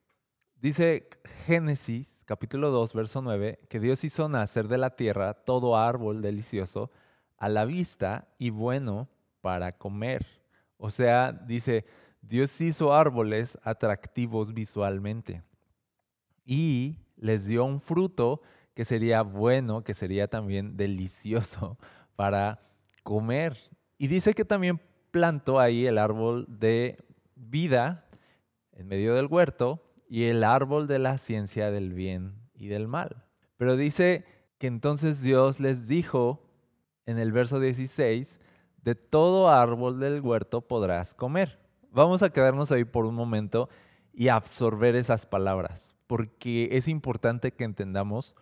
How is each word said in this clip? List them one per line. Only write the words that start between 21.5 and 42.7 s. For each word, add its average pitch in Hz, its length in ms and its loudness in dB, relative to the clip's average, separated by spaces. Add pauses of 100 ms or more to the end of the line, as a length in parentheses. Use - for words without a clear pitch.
<laughs> - 180 -20
para 101 460 0 (420)
comer. 117 540 -2 (400)
Y 139 100 -4
dice 185 260 2
que 214 120 -2
también 180 340 0 (300)
plantó 151 500 2
ahí 120 260 4
el 117 120 2
árbol 110 500 0
de 113 560 0 (320)
vida 139 720 0 (680)
en 92 160 -18
medio 101 280 0
del 131 100 2
huerto 151 580 0 (240)
y 117 180 -2
el 117 180 2
árbol 135 440 2
de 139 120 0
la 131 180 0
ciencia 104 540 -4
del 98 200 -4
bien 92 440 -8 (180)
y 101 140 -18
del 104 200 -6
mal. 151 380 -8 (320)
Pero 127 180 2
dice 151 500 2 (320)
que 131 100 -6
entonces 143 540 -2
Dios 135 380 4
les 131 280 -2
dijo 135 600 0 (580)
en 117 120 -4
el 113 140 0
verso 123 280 0
dieciséis, 131 800 -2 (380)
De 117 180 -2
todo 180 540 4
árbol 123 500 4
del 143 220 -2
huerto 117 400 -2
podrás 92 520 -2
comer, 151 460 -2 (340)
vamos 175 300 6
a 185 60 4
quedarnos 139 420 2